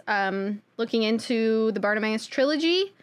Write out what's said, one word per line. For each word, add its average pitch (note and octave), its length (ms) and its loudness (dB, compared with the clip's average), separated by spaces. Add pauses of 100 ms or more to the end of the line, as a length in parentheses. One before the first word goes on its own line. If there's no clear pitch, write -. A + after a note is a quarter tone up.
um, G3 520 0 (160)
looking A3+ 260 0
into A3 720 2
the G3+ 80 -4
Bartimaeus G#3+ 460 0
trilogy E4 680 0 (100)